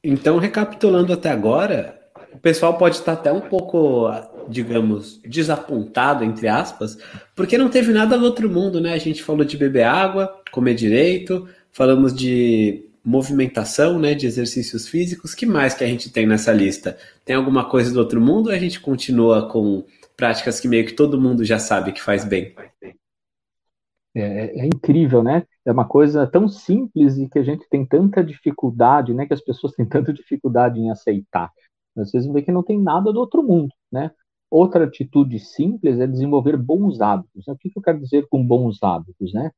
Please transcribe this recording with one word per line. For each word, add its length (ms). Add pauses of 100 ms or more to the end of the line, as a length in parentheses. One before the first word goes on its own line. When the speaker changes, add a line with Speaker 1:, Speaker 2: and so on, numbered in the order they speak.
Speaker 1:
Então, 340
recapitulando 720
até 180
agora, 680 (320)
o 60
pessoal 400
pode 180
estar 160
até 180
um 100
pouco, 640 (420)
digamos, 720
desapontado, 1000
entre 240
aspas, 480 (380)
porque 240
não 100
teve 240
nada 260
do 60
outro 240
mundo, 320
né? 120
A 60
gente 240
falou 220
de 120
beber 280
água, 580 (100)
comer 220
direito, 760 (220)
falamos 440
de 760 (140)
movimentação, 960
né, 160
de 120
exercícios 600
físicos. 480
Que 120
mais 280
que 100
a 20
gente 260
tem 140
nessa 260
lista? 460 (260)
Tem 120
alguma 320
coisa 240
do 80
outro 200
mundo 280
ou 40
a 60
gente 220
continua 680
com 360 (320)
práticas 440
que 80
meio 160
que 100
todo 260
mundo 240
já 140
sabe 340
que 100
faz 220
bem? 300 (280)
Speaker 2:
É, 120 (1200)
é, 460
é 60
incrível, 560
né? 220 (200)
É 80
uma 140
coisa 400
tão 220
simples 680
e 120
que 100
a 40
gente 280
tem 160
tanta 360
dificuldade, 920
né? 100
Que 100
as 60
pessoas 320
têm 140
tanta 260
dificuldade 680
em 100
aceitar. 600 (440)
Vocês 320
vão 80
ver 80
que 100
não 100
tem 160
nada 320
do 80
outro 240
mundo, 300 (180)
né? 200 (400)
Outra 340
atitude 540
simples 600
é 80
desenvolver 500
bons 440
hábitos. 480
O 80
que 140
que 80
eu 40
quero 160
dizer 300
com 180
bons 360
hábitos, 500
né? 260